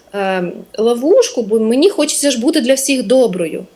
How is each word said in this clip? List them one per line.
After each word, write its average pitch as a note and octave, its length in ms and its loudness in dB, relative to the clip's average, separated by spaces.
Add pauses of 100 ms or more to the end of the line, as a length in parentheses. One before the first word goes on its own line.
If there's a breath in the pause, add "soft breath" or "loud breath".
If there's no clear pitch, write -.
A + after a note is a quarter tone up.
(140)
е, F#3+ 380 -2 (260)
ловушку, B3+ 640 2
бо A3 180 0
мені B3+ 300 2
хочеться D4 400 -2
ж B3 100 -2
бути D#4 200 0
для B3+ 140 2
всіх C4 280 -2
доброю. F#3+ 720 0